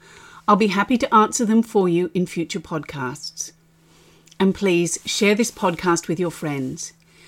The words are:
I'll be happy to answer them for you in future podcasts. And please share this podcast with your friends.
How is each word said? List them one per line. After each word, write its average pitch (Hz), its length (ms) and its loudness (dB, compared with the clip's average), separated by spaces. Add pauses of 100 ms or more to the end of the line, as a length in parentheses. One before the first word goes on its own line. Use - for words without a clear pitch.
(460)
I'll 208 80 6
be 202 140 4
happy 202 300 0
to 254 140 -2
answer 214 320 4
them 220 200 4
for 196 240 2
you 175 260 0
in 180 120 0
future 165 340 -6
podcasts. 143 880 -10 (880)
And 190 160 2
please 175 500 0
share 208 300 0
this 226 160 0
podcast 175 560 -2
with 165 140 -2
your 175 100 -2
friends. 143 640 -8 (360)